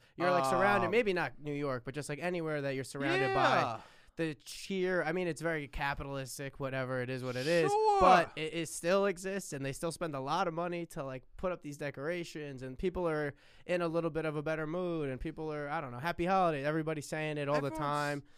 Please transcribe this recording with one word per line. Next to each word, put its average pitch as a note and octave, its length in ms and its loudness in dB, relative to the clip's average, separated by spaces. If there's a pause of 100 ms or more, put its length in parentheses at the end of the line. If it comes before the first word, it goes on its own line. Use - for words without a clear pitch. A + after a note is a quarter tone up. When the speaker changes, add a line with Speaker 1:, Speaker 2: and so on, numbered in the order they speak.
(160)
Speaker 1:
you're, F3+ 140 2
like, F3 160 4
surrounded, G3+ 400 4
Speaker 2:
Um, - 60 0
Speaker 1:
maybe G#3+ 200 4
not E3+ 200 0 (100)
New D3 100 -4
York, C#3 320 -2
but D3+ 100 -8
just, D3 140 -6
like, D3 120 -6
anywhere D#3+ 420 -2
that C#3 120 -2
you're C3 100 -4
surrounded - 500 0
by - 260 4
Speaker 2:
Yeah. A#2+ 160 0 (400)
Speaker 1:
the D#3+ 180 -2 (120)
cheer. F#3 580 0
I D#3 80 -2
mean, F3+ 160 0
it's D3 140 -4
very D#3 260 -2
capitalistic, C#3 920 -6
whatever, C3 440 -2
it B2 80 -4
is B2+ 120 -4
what B2+ 140 -4
it C3 100 -2
is, E3 240 6
Speaker 2:
Sure. G#4 300 4
Speaker 1:
but F3+ 360 8
it, D#3 180 -4
it E3 160 -4
still F#3+ 340 2
exists, F#3+ 480 -2
and C#3 140 -4
they C#3 60 -4
still E3 200 -4
spend E3 220 -6
a C3+ 60 -4
lot E3 280 0
of D#3+ 60 -4
money E3+ 320 -4
to, D#3 180 -8
like, C3 200 -8 (120)
put F#3 160 -2
up E3+ 100 -8
these C#3+ 140 -10
decorations, D3 840 -6
and C3 160 -10
people F3+ 280 0
are D3+ 280 0 (320)
in F3 160 2
a E3+ 60 2
little E3 220 2
bit D#3 140 -2
of D3+ 120 0
a D3+ 60 -2
better D#3 240 -2
mood, E3 440 -2
and B2+ 100 -4
people D#3 320 -6
are, D3 160 -4
I C#3+ 140 -2
don't B2+ 100 -8
know, A#2+ 60 -8
happy E3+ 260 -2
holiday. F3 400 4
Everybody's D#3 420 0
saying D#3 300 -2
it C#3+ 140 -2
all D3 100 4
the C#3+ 60 0
Speaker 2:
Everyone's C#3 120 -4
Speaker 1:
time. D3 440 0 (160)